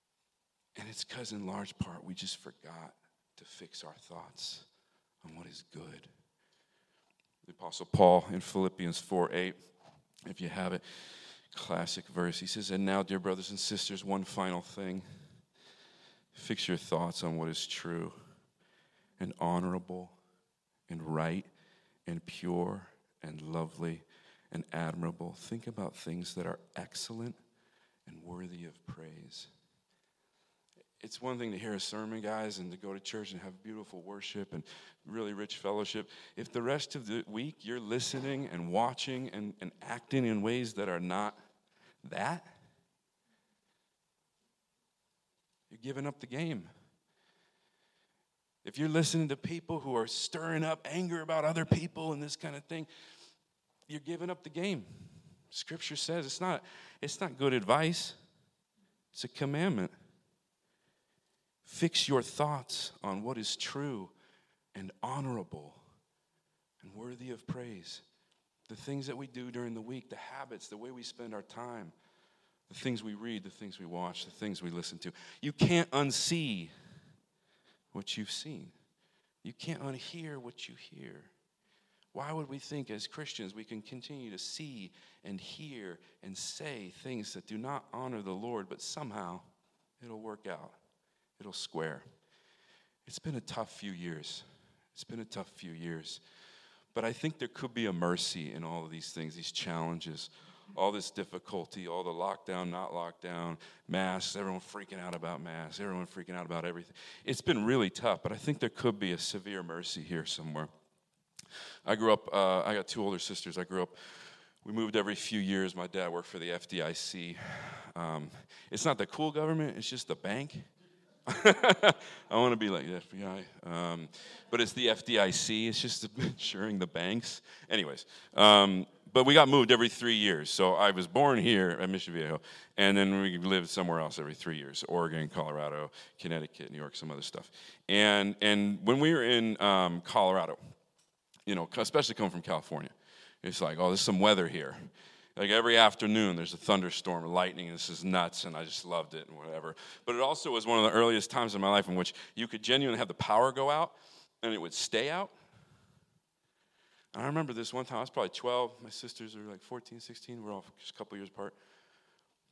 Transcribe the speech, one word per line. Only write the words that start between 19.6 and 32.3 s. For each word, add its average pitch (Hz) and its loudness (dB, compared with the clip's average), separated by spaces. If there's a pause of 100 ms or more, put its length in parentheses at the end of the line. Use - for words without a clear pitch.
and 82 -8
right 80 0 (640)
and 85 -6
pure 90 -2 (340)
and 76 -12
lovely 82 -6 (480)
and - -6
admirable. 85 -6
Think - -10
about 110 -8
things 87 -8
that 87 -6
are 90 -6 (160)
excellent 117 -10 (720)
and 82 -20
worthy 87 -12
of 82 -18
praise." - -16 (1600)
It's 113 -14
one 127 -4
thing 117 -4
to 95 -6
hear 107 -6
a 95 -4
sermon, 110 -8
guys, 107 -4